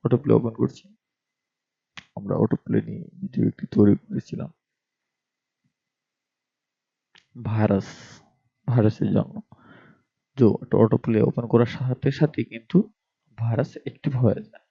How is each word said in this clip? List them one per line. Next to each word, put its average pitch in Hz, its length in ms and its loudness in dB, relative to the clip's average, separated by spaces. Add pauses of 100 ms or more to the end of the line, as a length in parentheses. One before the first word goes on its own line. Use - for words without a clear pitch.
অটো 123 180 2
প্লে 127 160 2
ওপেন 113 220 -4
করছি। 131 240 -4 (1300)
আমরা 101 260 -8
অটো - 220 -2
প্লে 110 140 -2 (100)
নিয়ে 110 140 -12 (180)
ভিডিও - 300 -4
একটি - 140 -14 (100)
তৈরি 101 280 6
করেছিলাম - 480 -10 (3000)
ভাইরাস, 104 420 0 (800)
ভাইরাসের 107 480 2
জন্য। - 180 -2 (1040)
তো 120 80 6 (380)
অটো 113 200 2
প্লে 110 140 0 (120)
ওপেন 120 220 -8
করার 117 240 2
সাথে 127 320 -4 (120)
সাথে 151 200 0 (120)
কিন্তু 117 260 -2 (600)
ভাইরাস 117 320 -4 (140)
অ্যাক্টিভ - 280 -8 (100)
হয়ে 107 260 2
যায়। - 220 -20